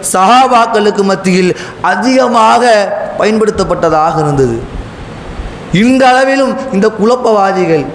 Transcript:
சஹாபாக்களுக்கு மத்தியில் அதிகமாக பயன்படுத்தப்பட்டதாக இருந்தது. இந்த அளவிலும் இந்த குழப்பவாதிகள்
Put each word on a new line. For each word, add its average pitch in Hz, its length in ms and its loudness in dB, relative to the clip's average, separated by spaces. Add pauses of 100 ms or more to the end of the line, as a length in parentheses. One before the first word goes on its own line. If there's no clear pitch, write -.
(140)
சஹாபாக்களுக்கு 226 880 2
மத்தியில் 190 540 0 (240)
அதிகமாக 233 800 2 (560)
பயன்படுத்தப்பட்டதாக 175 1040 0
இருந்தது. 135 340 0 (1160)
இந்த 254 340 4
அளவிலும் 269 480 2 (180)
இந்த 196 140 2
குழப்பவாதிகள் 196 1080 0